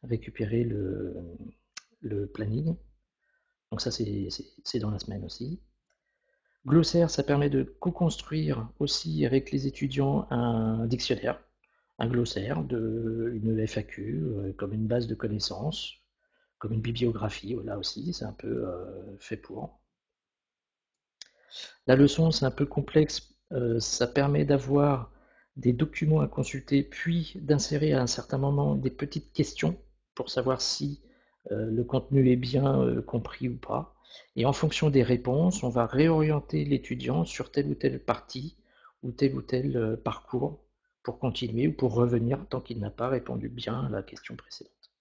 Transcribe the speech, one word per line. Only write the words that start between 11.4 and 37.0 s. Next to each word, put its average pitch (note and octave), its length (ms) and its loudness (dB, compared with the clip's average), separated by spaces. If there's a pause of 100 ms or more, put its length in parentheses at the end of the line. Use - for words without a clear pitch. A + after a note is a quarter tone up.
un A#2+ 80 -2
glossaire, A#2+ 560 -2
de, A2+ 720 -2
une A2 320 0
F - 120 -2
A G#2 40 -2
Q, A2 400 -6
euh, G2+ 300 -4
comme G2 200 -6
une A2 140 -2
base A#2 220 0
de A2+ 80 -4
connaissances, G#2+ 760 -6 (640)
comme A2 140 -6
une A2+ 80 0
bibliographie, A2+ 840 -2
là G2+ 140 -6
aussi, D#3 340 -6
c'est - 120 -6
un G#2 80 -6
peu, A2 360 -6
euh, F#2+ 500 -10
fait - 180 -10
pour. - 440 -12 (2000)
La B2+ 80 8
leçon, C#3+ 340 8
c'est D3 160 2
un B2+ 60 2
peu D3 140 0
complexe, - 680 0 (160)
euh, A#2+ 300 0
ça - 260 0
permet C#3+ 380 2
d'avoir C#3 680 2 (460)
des B2+ 160 2
documents D#3 480 2
à C#3+ 80 2
consulter, C#3 560 0
puis E3+ 560 -2
d'insérer D3 520 2
à C3+ 80 4
un B2 60 2
certain - 320 -4
moment C#3+ 380 2
des C3 140 0
petites - 420 -8
questions - 440 0 (380)
pour - 160 -6
savoir B2+ 300 0
si, - 420 -4 (480)
euh, A2 180 -2
le A2+ 140 2
contenu C3 480 4
est B2 60 8
bien, C3 440 2
euh, A#2+ 220 2
compris - 460 -4
ou B2 100 -6
pas. - 380 -6 (400)
Et A#2 100 2
en C#3 60 4
fonction D#3 360 2
des C3+ 140 6
réponses, B2 600 2
on B2+ 60 0
va A#2 180 2
réorienter D3+ 800 2
l'étudiant C3+ 600 0